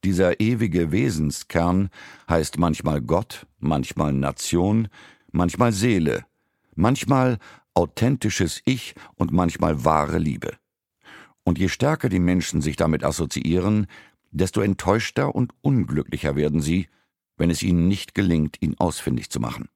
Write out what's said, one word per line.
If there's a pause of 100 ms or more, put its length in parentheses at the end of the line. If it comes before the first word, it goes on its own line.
Dieser
ewige
Wesenskern (400)
heißt
manchmal
Gott, (120)
manchmal
Nation, (420)
manchmal
Seele, (500)
manchmal (340)
authentisches
Ich (200)
und
manchmal
wahre
Liebe. (880)
Und
je
stärker
die
Menschen
sich
damit
assoziieren, (440)
desto
enttäuschter
und
unglücklicher
werden
sie, (480)
wenn
es
ihnen
nicht
gelingt,
ihn
ausfindig
zu
machen.